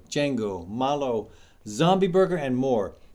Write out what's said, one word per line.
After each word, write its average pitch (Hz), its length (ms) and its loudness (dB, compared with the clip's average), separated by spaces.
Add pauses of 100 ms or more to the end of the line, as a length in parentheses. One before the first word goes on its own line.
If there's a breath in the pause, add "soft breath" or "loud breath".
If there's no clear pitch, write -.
Django, 107 600 -2
Malo, 131 640 -2 (380 soft breath)
Zombie 170 380 2
Burger, 180 320 2
and 135 180 -2
more. 120 380 0 (220 soft breath)